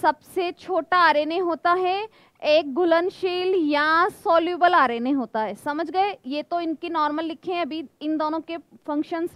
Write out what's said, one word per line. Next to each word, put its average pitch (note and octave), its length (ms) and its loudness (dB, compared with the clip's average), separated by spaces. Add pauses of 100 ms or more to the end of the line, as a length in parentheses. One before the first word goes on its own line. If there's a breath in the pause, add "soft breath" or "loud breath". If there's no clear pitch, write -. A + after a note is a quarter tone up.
सबसे F4 500 -2
छोटा - 460 -2
आरएनए D#4 420 4
होता F4 340 0
है, F#4 360 -2 (340 soft breath)
एक D4+ 300 2
घुलनशील F4+ 960 0
या D#4+ 380 4
सॉल्युबल F4 640 2
आरएनए B3 380 2
होता B3 280 -2
है। G#3 160 -4
समझ D4 340 -6
गए? F#4+ 280 0 (100)
ये D4 160 -6
तो F4 160 -4
इनके E4+ 300 -6
नॉर्मल D4+ 340 -2
लिखे E4 300 -8
हैं, F4 80 -2
अभी D#4 280 -8 (120)
इन D#4 160 -2
दोनों D#4 220 -2
के E4 180 -10
फंक्शंस D#4 800 -6